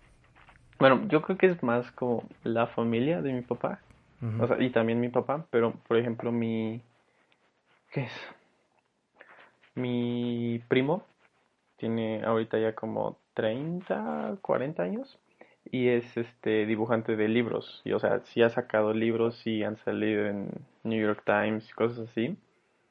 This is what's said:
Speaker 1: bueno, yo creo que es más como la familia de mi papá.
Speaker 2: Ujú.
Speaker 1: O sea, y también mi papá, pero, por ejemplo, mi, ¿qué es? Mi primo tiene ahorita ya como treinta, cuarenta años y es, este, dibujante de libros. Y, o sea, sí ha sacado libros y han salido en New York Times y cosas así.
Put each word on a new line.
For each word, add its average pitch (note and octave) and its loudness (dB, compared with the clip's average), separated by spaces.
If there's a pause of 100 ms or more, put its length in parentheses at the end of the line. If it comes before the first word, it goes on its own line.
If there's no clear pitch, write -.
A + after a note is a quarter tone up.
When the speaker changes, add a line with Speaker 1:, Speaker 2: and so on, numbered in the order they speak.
(800)
Speaker 1:
bueno, C3+ 6
yo D3+ 4
creo F#3 -4
que F#3 6
es F3 2
más B2 0
como A#2+ -2 (200)
la A#2 0
familia A#2+ 0
de C#3 -2
mi B2 -4
papá. - -4 (420)
Speaker 2:
Ujú. A#2 -2
Speaker 1:
O A#2+ 0
sea, C3 2
y B2+ 2
también A#2 2
mi A#2+ 0
papá, C3 -2
pero, A2+ 2 (140)
por A#2 4
ejemplo, A#2+ -2
mi, A2+ -2 (1080)
¿qué C#3 -4
es? - -12 (1600)
Mi A#2+ -2
primo C#3 2 (720)
tiene A2 -2
ahorita A2+ 0
ya A2 0
como G#2+ -6 (140)
treinta, F3+ -4
cuarenta D3+ -2
años G#3 -8 (520)
y B2 2
es, A#2+ 0
este, A2 0
dibujante A2+ 0
de G#2+ 0
libros. A2+ 0
Y, G2+ -2
o G#2 2
sea, G#2 2
sí - 0
ha A#2 8
sacado A2 2
libros A2+ 0
y A2 0
han G#2+ -4
salido G#2 0
en G2+ -4 (340)
New A2 0
York G#2+ 0
Times G#2+ 0
y - -20
cosas A#2 -2
así. B2 -2 (540)